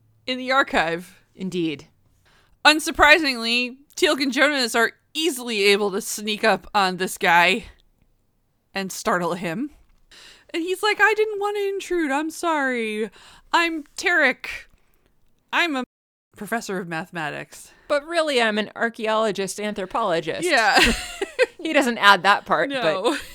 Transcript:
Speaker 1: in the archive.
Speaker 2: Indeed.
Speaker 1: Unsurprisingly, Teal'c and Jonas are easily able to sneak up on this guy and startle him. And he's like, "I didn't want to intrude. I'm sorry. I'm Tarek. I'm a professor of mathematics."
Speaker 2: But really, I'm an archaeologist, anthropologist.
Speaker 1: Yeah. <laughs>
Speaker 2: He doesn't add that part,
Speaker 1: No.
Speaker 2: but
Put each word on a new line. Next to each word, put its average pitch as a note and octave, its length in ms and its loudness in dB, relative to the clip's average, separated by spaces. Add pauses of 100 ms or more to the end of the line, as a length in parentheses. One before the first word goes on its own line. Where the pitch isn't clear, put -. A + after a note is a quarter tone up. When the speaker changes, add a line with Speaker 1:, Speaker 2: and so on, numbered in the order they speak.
(260)
Speaker 1:
in B3+ 120 -4
the B3+ 160 -4
archive. F3 640 0 (180)
Speaker 2:
Indeed. E3 520 -4 (800)
Speaker 1:
Unsurprisingly, C4+ 1120 4 (180)
Teal'c D4+ 260 2
and C4+ 100 -2
Jonas B3+ 440 2
are A3+ 160 2 (220)
easily A#3+ 520 -2
able G3+ 260 2
to G3+ 100 -4
sneak G#3+ 420 -6
up G3+ 300 2
on F#3 240 2
this F#3 200 -4
guy F3+ 480 4 (1080)
and F#3+ 180 -6
startle F3 420 -2
him. F#3 380 -6 (840)
And E4+ 80 -4
he's F#4 220 -4
like, G#4 180 2
"I G#4 140 6
didn't G#4+ 240 0
want G#4 180 -2
to G4+ 120 -2
intrude. F4 420 -2
I'm D#4 180 -2
sorry. B3 800 -2 (420)
I'm E4 340 0 (120)
Tarek. D#4+ 480 0 (1080)
I'm D4+ 240 0
a B3+ 80 -4 (540)
professor G#3+ 400 -6
of F3 100 -8
mathematics." D#3+ 840 -10 (160)
Speaker 2:
But D4 180 0
really, D#4 360 0
I'm G#3+ 160 0
an G#3+ 180 -4
archaeologist, A3 840 -2
anthropologist. F#3+ 880 -4
Speaker 1:
Yeah. A#3 320 4 (180)
<laughs> - 60 -10 (600)
Speaker 2:
He D#4+ 100 -6
doesn't B3 260 0
add G3 240 6
that G3 240 2
part, - 240 0
Speaker 1:
No. A3+ 400 -2
Speaker 2:
but C#4 100 -4 (140)